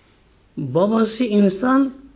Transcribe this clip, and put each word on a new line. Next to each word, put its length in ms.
babası 680
insan, 680